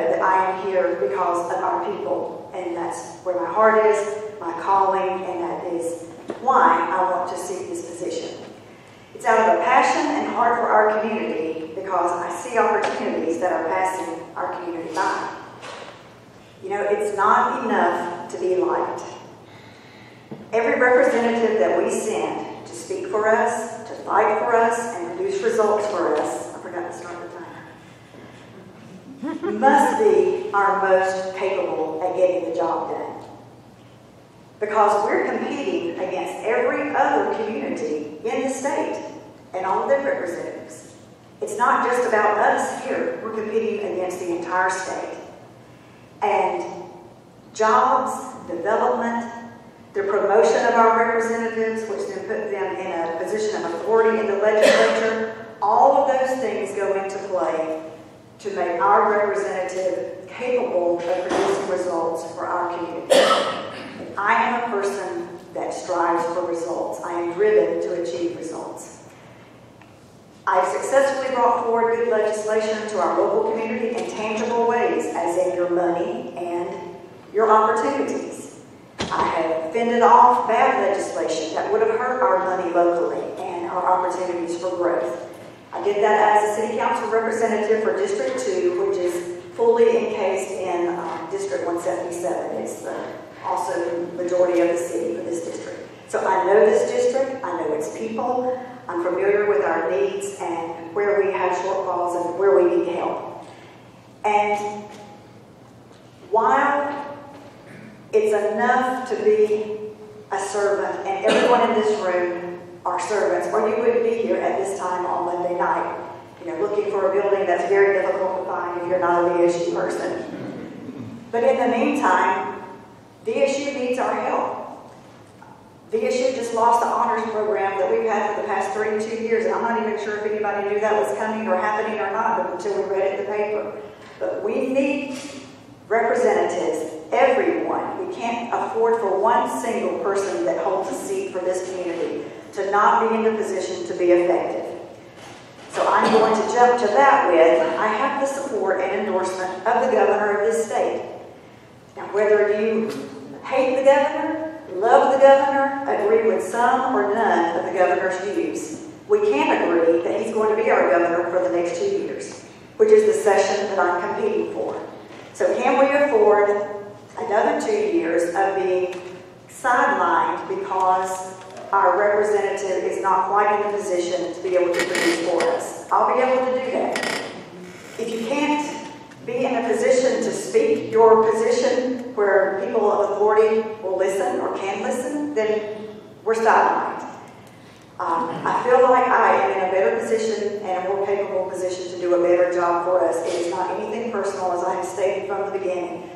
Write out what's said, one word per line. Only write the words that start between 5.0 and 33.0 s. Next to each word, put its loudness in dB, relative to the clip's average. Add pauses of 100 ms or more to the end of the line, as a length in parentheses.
and -6
that -6
is -6 (340)
why 4
I 0
want -2
to -8
seek -8
this -8
position. -8 (760)
It's -16
out 6
of 4
a 0
passion 4
and -4
heart 2
for 0
our 4
community -4
because -2
I -4
see -6
opportunities 0
that 0
are -2
passing -4 (140)
our -6
community -8
by. -4 (1300)
You -8
know, -2
it's -2
not 2
enough 0
to -8
be 2
liked. -2 (1500)
Every 2
representative 4
that 4
we 0
send -4
to -16
speak -8
for 0
us, 0
to -10 (100)
fight 2
for 0
us, 4 (180)
and -8
produce -2
results 2
for 0
us, -4
I -12
forgot -10
to -14
start -12
the -12 (2000)
timer, -4
must 4
be 4
our 2
most 2
capable -4
at -2
getting 2
the -4
job -2
done. -8 (1500)